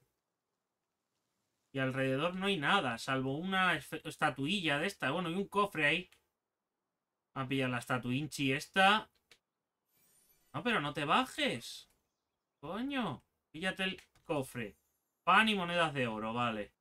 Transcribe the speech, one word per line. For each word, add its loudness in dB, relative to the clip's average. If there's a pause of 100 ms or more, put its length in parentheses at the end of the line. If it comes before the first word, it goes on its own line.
(1700)
Y -6
alrededor 0
no -4
hay 2
nada, 2
salvo -2
una 2
esfe-, -8
estatuilla 0
de 0
esta. -4
Bueno, -2
y -2
un -2
cofre 0
ahí. 0 (1200)
Vamos -6
a -6
pillar 0
la -2
estatuinchi -2
esta. 4 (1400)
No, -6
pero 2
no -2
te -4
bajes. 0 (720)
Coño. -4 (280)
Píllate -4
el -4 (220)
cofre. -4 (480)
Pan 8
y 4
monedas 0
de 0
oro, -4
vale. -2